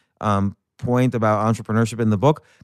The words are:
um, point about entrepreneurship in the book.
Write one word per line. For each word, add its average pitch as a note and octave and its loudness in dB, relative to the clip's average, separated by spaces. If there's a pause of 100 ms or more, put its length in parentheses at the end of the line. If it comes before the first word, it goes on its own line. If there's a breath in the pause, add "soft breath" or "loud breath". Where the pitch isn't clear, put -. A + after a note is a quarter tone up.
(220 soft breath)
um, G2 0 (220)
point B2 0
about G#2+ 0
entrepreneurship A2 -2
in A2 0
the G#2 0
book. C#3+ 0 (180 soft breath)